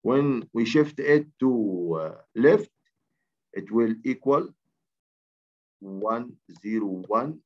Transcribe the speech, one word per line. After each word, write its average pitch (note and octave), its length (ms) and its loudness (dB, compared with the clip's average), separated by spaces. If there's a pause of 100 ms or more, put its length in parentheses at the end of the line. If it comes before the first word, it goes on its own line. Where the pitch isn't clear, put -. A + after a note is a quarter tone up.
When C3+ 500 0
we A#2 140 0
shift D3 340 0
it D3 260 4 (140)
to, F#2+ 600 0
uh, D#2 140 -8 (200)
left, D#3 340 4 (840)
it G2 180 -12
will A2+ 240 2 (100)
equal C3+ 440 -2 (1300)
one G#2+ 520 -6 (300)
zero G2+ 460 -4
one C3 380 -2